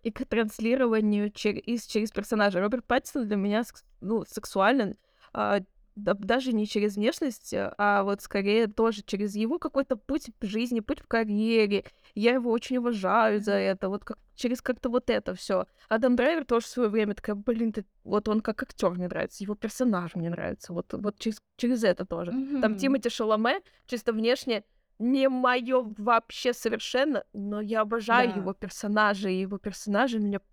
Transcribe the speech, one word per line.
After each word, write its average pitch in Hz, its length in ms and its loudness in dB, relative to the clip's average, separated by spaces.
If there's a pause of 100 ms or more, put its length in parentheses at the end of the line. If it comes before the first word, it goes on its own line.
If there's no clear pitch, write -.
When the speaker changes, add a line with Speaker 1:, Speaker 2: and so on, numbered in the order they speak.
Speaker 1:
и 226 80 -2
к - 140 -6
транслированию 220 1040 2
чер-, - 260 -2
из, 233 280 -4
через 214 260 -2
персонажа. 202 480 2
Роберт 214 260 -2
Паттинсон 247 420 0
для 208 80 0
меня 208 280 0
ск-, - 200 -16 (180)
ну, 202 240 -2
сексуален, 214 720 0 (380)
а, 208 260 2 (360)
да, 208 180 0
даже 233 400 0
не 214 120 2
через 208 300 0
внешность, 226 600 -2
а 202 480 2
вот 202 180 -2
скорее 208 460 2
тоже 214 360 0
через 208 320 -4
его 226 220 0
какой-то 269 380 -2
путь 262 340 -6 (100)
в 220 60 -6
жизни, 226 340 -2
путь 277 200 -4
в - 80 -20
карьере. 214 760 2 (300)
Я 233 200 4
его 247 180 0
очень 247 260 -2
уважаю 214 640 2
за 214 120 0
Speaker 2:
Мгм. - 20 4
Speaker 1:
это, 190 360 0
вот 202 140 -8
как, - 140 -12 (180)
через 247 260 -2
как-то 254 280 -4
вот 247 200 0
это 208 240 -2
все. 185 320 -2 (240)
Адам 240 260 4
Драйвер 294 300 2
тоже 240 200 2
в - 40 -14
свое 233 200 0
время 208 240 0
такая: 208 220 -6
"Блин, 226 360 0
ты", 202 120 -6 (200)
вот 208 240 0
он 214 140 2
как - 200 -4
актер - 320 -2
мне 180 140 -4
нравится, 165 360 -6
его 208 120 -6
персонаж 208 600 -2
мне 170 140 -4
нравится, - 440 -8
вот, 175 200 -8
вот 202 240 -6
через, 220 220 -4 (180)
через 240 260 0
это 180 220 2
тоже. 175 280 -6 (260)
Там 214 160 2
Speaker 2:
Мгм. - 0 -
Speaker 1:
Тимоти 262 340 0
Шаломе 226 500 0 (260)
чисто 240 260 -2
внешне 220 520 0 (360)
не 262 280 4
мое 254 540 2 (160)
вообще 226 560 2
совершенно, 247 680 0 (100)
но 208 280 -6
я 214 200 0
обожаю 226 500 2
Speaker 2:
Да. - 0 -
Speaker 1:
его 190 220 -4
персонажа, 208 760 0
и 185 120 0
его 196 160 -6
персонажи 214 640 0
меня 202 200 -2 (120)